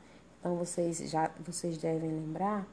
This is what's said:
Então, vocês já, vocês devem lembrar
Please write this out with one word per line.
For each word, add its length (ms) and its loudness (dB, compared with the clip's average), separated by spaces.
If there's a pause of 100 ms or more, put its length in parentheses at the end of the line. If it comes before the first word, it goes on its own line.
(400)
Então, 160 0
vocês 420 0 (120)
já, 200 4 (160)
vocês 320 -2
devem 320 0
lembrar 640 0